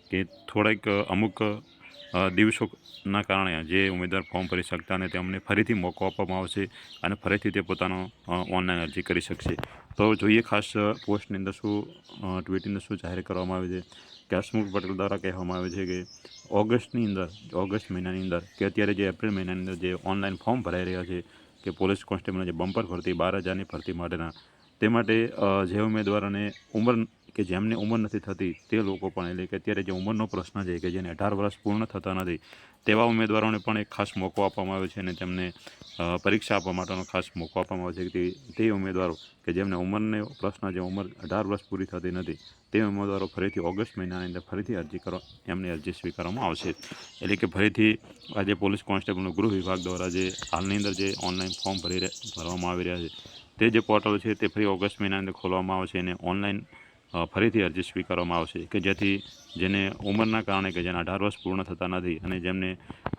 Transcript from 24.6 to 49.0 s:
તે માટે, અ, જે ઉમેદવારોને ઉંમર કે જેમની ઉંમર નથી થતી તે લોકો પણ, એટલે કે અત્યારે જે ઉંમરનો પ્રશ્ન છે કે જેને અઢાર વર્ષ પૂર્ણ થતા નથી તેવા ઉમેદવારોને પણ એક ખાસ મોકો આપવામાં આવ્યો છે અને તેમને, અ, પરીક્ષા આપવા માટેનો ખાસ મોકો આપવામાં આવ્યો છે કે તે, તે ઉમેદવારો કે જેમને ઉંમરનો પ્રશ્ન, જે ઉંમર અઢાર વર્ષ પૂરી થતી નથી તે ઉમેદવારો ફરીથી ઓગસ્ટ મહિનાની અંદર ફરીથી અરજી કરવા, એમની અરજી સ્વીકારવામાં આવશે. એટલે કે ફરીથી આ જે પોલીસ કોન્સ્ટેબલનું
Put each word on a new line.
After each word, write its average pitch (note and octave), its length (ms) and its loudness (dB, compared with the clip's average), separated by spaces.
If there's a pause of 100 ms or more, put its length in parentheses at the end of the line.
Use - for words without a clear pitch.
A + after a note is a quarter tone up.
તે G#2+ 80 6
માટે, A2+ 380 4
અ, G2 380 2
જે F#2+ 160 0
ઉમેદવારોને G#2 720 0 (220)
ઉંમર A2+ 300 4 (300)
કે G#2 100 0
જેમની F#2+ 300 0
ઉંમર G#2+ 240 0
નથી G#2+ 200 0
થતી F#2+ 340 -2 (180)
તે G#2+ 60 4
લોકો G2 320 0
પણ, F2 200 -4
એટલે F2+ 180 -4
કે G2 100 -6
અત્યારે G2 260 -2
જે F#2 100 -4
ઉંમરનો G#2+ 340 0
પ્રશ્ન F#2+ 380 -4
છે F2 140 -2
કે F2 120 -2
જેને F2+ 200 -4
અઢાર G2 240 0
વર્ષ G2+ 180 0 (100)
પૂર્ણ G#2+ 220 0
થતા F#2+ 300 -4
નથી F2+ 240 -2 (480)
તેવા A2 180 8
ઉમેદવારોને A2 540 4
પણ G#2+ 200 -2
એક G#2 100 -4
ખાસ - 280 -2
મોકો F#2+ 260 0
આપવામાં F#2+ 340 0
આવ્યો F#2+ 100 0
છે F#2+ 140 -8
અને F#2 120 -4
તેમને, F2+ 400 -4 (460)
અ, F2 180 2
પરીક્ષા G2+ 400 2
આપવા F#2 160 0
માટેનો F#2 300 -2
ખાસ F#2 220 -2 (120)
મોકો F2 240 -2
આપવામાં F2+ 260 -2
આવ્યો F2+ 180 -4
છે F2+ 40 -4
કે F2+ 220 0
તે, - 260 -14
તે A2 140 4
ઉમેદવારો F#2 460 0 (280)
કે F2 80 -2
જેમને F#2+ 240 0
ઉંમરનો G#2+ 480 0 (160)
પ્રશ્ન, G2 300 -4
જે F2+ 80 -4
ઉંમર F#2 260 -4
અઢાર F#2 420 -2
વર્ષ G2+ 220 -2
પૂરી F#2+ 160 -4
થતી F2+ 260 -4
નથી F2 240 -4 (380)
તે G#2+ 80 4
ઉમેદવારો G2+ 460 0
ફરીથી F#2+ 340 -2
ઓગસ્ટ F#2+ 380 -2
મહિનાની F2+ 260 -4
અંદર F2+ 160 -6
ફરીથી G2 340 -6
અરજી E2+ 240 -6
કરવા, F2+ 220 -6 (260)
એમની F#2 220 -4
અરજી E2 240 -4
સ્વીકારવામાં F2+ 520 -4
આવશે. F2 260 0 (520)
એટલે G2 140 2
કે F#2+ 100 2
ફરીથી G#2+ 520 4 (380)
આ G2+ 60 2
જે G2 120 2
પોલીસ G2 280 0
કોન્સ્ટેબલનું F#2+ 500 -2